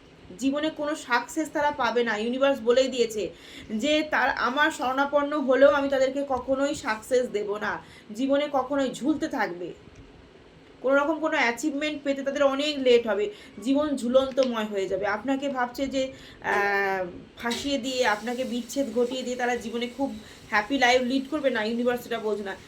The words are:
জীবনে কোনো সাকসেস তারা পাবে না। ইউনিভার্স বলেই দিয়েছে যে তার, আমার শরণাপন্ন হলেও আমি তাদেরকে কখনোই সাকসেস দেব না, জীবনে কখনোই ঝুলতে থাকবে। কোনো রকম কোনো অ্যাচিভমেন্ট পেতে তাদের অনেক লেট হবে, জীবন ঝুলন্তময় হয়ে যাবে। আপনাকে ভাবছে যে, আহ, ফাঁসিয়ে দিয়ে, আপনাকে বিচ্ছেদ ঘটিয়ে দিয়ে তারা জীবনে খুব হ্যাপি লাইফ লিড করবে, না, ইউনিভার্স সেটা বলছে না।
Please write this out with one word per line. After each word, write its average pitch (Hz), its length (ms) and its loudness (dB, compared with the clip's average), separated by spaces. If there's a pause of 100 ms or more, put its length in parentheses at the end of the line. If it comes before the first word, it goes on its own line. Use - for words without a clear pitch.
(400)
জীবনে 285 300 0
কোনো 302 260 -4
সাকসেস 269 580 -4
তারা 294 180 2
পাবে 240 320 0
না। 226 140 -2
ইউনিভার্স 254 440 0
বলেই 240 260 4
দিয়েছে 220 420 -2 (420)
যে 294 400 2
তার, 254 180 2
আমার 285 420 0
শরণাপন্ন 285 720 0
হলেও 262 280 8
আমি 277 200 2
তাদেরকে 269 400 2
কখনোই 269 460 0
সাকসেস 247 540 -2
দেব 208 280 -4
না, 202 240 -4 (320)
জীবনে 277 380 2
কখনোই 269 400 0
ঝুলতে 294 360 -2
থাকবে। 175 460 -4 (1080)
কোনো 269 140 4
রকম 294 240 2
কোনো 311 180 0
অ্যাচিভমেন্ট 285 680 -2
পেতে 277 200 -2
তাদের 277 200 0
অনেক 277 360 2
লেট 240 280 6
হবে, 208 220 0 (340)
জীবন 277 320 2
ঝুলন্তময় 240 680 2
হয়ে 202 220 -4
যাবে। 190 180 -2
আপনাকে 262 440 -2
ভাবছে 254 380 -2
যে, 262 240 -2 (300)
আহ, 196 640 0 (320)
ফাঁসিয়ে 240 400 -2
দিয়ে, 254 300 0
আপনাকে 220 360 0
বিচ্ছেদ 226 520 -4
ঘটিয়ে 247 260 0
দিয়ে 247 140 -4
তারা 247 200 0
জীবনে 233 320 -4
খুব 269 320 -2 (300)
হ্যাপি 226 300 2
লাইফ 254 220 6
লিড 262 300 0
করবে, 277 180 0
না, 233 140 2
ইউনিভার্স 240 400 0
সেটা 226 160 -6
বলছে 208 240 -2
না। 190 120 -8 (120)